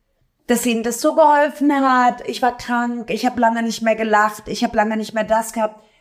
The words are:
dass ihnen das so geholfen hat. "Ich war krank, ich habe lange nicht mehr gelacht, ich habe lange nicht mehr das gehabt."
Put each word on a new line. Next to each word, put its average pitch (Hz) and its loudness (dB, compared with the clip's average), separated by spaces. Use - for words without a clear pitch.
dass 240 0
ihnen 226 0
das 233 -6
so 302 0
geholfen 294 4
hat. 254 2
"Ich - -6
war 247 0
krank, 240 -4
ich 226 -2
habe 240 -2
lange 233 2
nicht 226 -4
mehr 226 0
gelacht, 214 0
ich 208 -4
habe 226 -4
lange 220 0
nicht 214 -6
mehr 220 -2
das 220 -2
gehabt." 214 -4